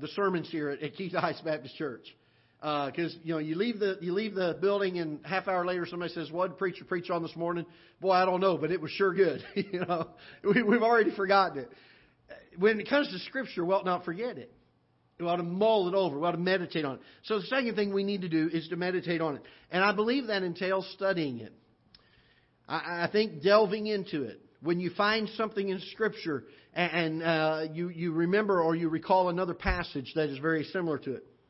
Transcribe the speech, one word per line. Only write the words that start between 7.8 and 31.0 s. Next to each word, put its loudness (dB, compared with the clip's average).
"Boy, 2
I 6
don't 2
know, 4
but 0
it 0
was -6
sure 2
good." 4
<laughs> -18
You -2
know, -2
we, 4
we've 4
already 6
forgotten 4
it. -12
When 4
it -8
comes 2
to -8
Scripture, -6
we 2
ought 2
not 0
forget -6
it. -16
We -4
ought 2
to -2
mull 4
it 0
over. 2
We 0
ought 2
to -4
meditate 0
on -2
it. -12
So 0
the -8
second -2
thing 0
we 2
need -2
to -4
do 2
is -4
to -4
meditate -2
on 0
it. -12
And 2
I 4
believe 0
that 0
entails -2
studying -2
it. -14
I, -2
I -2
think 0
delving 6
into -2
it. -8
When 0
you -2
find 0
something -4
in -4
Scripture -4
A-, -2
and, 0
uh, 2
you, -4
you -4
remember 4
or 4
you 0
recall 2
another -2
passage -4
that 2
is -6
very 0
similar -2
to -6